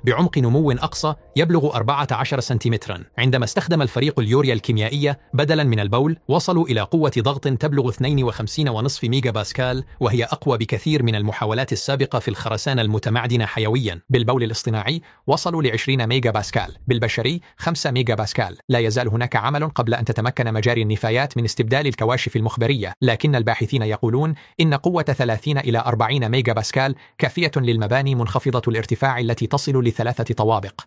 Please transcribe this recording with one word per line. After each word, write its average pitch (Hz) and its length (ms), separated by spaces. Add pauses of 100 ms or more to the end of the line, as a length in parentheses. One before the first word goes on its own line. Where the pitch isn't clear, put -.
بعمق 127 340
نمو 139 320
أقصى 147 440 (220)
يبلغ 160 380
أربعة 135 360
عشر 127 300
سنتيمترًا. 110 640 (140)
عندما 123 260
استخدم 165 380
الفريق 135 380
اليوريا 123 340
الكيميائية 123 640 (160)
بدلًا 151 300
من 117 160
البول، 127 380 (100)
وصلوا 170 380
إلى 117 140
قوة 151 380
ضغط 139 300
تبلغ 139 400
اثنين 131 360
وخمسين 120 440
ونصف 120 360
ميجا 127 260
باسكال، 127 540 (160)
وهي 117 240
أقوى 127 340
بكثير 123 440
من 117 120
المحاولات 107 580
السابقة 135 460
في 117 100
الخرسانة 113 540
المتمعدنة 113 640
حيويًا. 107 540 (100)
بالبول 123 320
الاصطناعي 113 600 (240)
وصلوا 160 360
لعشرين 123 440
ميجا 120 240
باسكال، 107 460 (100)
بالبشري 120 540 (160)
خمسة 165 340
ميجا 120 240
باسكال. 104 440 (100)
لا 123 100
يزال 117 300
هناك 120 280
عمل 143 320
قبل 113 260
أن 120 100
تتمكن 113 480
مجاري 117 300
النفايات 113 540
من 120 80
استبدال 127 420
الكواشف 123 500
المخبرية، 113 560 (100)
لكن 127 340
الباحثين 117 460
يقولون 120 520 (260)
إن 160 140
قوة 170 280
ثلاثين 135 560
إلى 120 200
أربعين 117 500
ميجا 120 240
باسكال 131 420 (240)
كافية 156 380
للمباني 123 580
منخفضة 120 540
الارتفاع 120 500
التي 117 280
تصل 131 460
لثلاثة 117 420
طوابق. 107 520